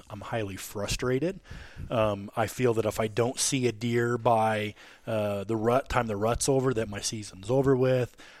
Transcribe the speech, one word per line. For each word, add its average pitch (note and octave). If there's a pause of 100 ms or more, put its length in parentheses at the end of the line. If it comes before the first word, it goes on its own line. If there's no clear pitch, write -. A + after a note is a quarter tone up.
I'm G#2
highly G2+
frustrated. C3 (500)
Um, G#2+
I A2+
feel B2
that A2
if G#2+
I A2+
don't A#2
see B2+
a A#2
deer A#2+
by, A2 (280)
uh, G#2
the G#2+
rut, A2+
time B2
the G#2+
rut's A2+
over, C3+
that A2
my G2+
season's G#2
over C3+
with. B2+ (240)